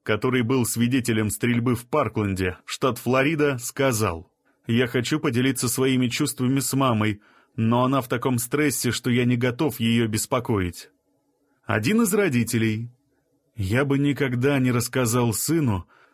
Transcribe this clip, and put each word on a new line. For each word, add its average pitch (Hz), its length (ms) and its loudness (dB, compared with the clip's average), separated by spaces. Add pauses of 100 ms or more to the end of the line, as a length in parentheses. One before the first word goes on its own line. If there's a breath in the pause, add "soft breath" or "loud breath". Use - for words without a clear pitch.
который 123 380 0
был 120 240 2
свидетелем 117 640 0
стрельбы 120 460 0
в 120 100 -8
Паркленде, 98 800 -2
штат 127 320 -2
Флорида, 139 640 0
сказал: 107 720 -2 (360)
"Я 120 200 2
хочу 123 320 -2
поделиться 131 480 0
своими 127 400 2
чувствами 131 520 -2
с 127 140 -4
мамой, 110 480 0 (340 soft breath)
но 120 280 2
она 135 180 2
в 123 60 -8
таком 127 320 0
стрессе, 143 520 0
что - 180 -4
я 123 160 2
не 123 120 2
готов 123 420 -2
её 117 280 2
беспокоить". 107 800 -2 (760)
Один 135 360 2
из 202 120 0
родителей: 120 760 0 (640)
"Я 110 300 0
бы 139 140 0
никогда 135 600 0
не 127 120 2
рассказал 120 600 0
сыну, 127 540 -2 (260 soft breath)